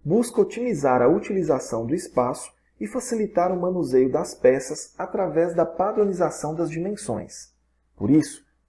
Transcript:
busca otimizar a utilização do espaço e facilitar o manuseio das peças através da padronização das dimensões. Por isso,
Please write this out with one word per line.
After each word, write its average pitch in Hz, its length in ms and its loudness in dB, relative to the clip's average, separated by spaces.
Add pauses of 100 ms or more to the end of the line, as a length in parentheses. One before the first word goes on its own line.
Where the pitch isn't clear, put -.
busca 214 380 0
otimizar 170 640 0
a 123 60 6
utilização 156 800 0
do 127 80 -2
espaço - 560 -2 (300)
e 208 60 -6
facilitar 208 680 -2
o 180 80 -4
manuseio 135 500 2
das 139 240 -2
peças 135 600 0
através 175 580 0
da 170 120 2
padronização 180 880 0
das 165 160 -2
dimensões. 160 840 -8 (400)
Por 104 160 0
isso, 151 360 2 (220)